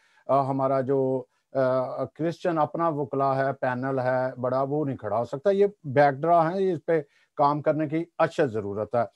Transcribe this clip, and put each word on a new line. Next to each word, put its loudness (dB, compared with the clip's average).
अ, 4
हमारा 2
जो, 0
अ, 0
क्रिश्चियन -4
अपना 0
वकला -2
है, 0
पैनल -2
है, 0
बड़ा, 0
वो -2
नहीं -4
खड़ा -4
हो 0
सकता। -2
ये 2
बैकड्रॉ 4
है, 0
इस -6
पे -2
काम 2
करने 0
की -6
अशद 2
ज़रूरत -4
है। 2